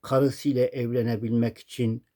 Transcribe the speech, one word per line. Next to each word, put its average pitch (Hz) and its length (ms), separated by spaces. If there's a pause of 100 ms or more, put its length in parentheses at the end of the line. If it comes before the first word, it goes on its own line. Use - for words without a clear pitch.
karısıyla 131 640
evlenebilmek 117 920
için 117 480 (100)